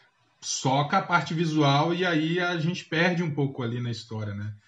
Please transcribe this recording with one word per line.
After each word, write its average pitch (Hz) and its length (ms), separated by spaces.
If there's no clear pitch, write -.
soca 143 580
a 190 40
parte 170 300
visual 156 640
e 180 100
aí 165 360
a 175 180
gente 175 260
perde 170 380
um 165 80
pouco 139 320
ali 120 180
na 120 100
história, 107 440
né? 104 180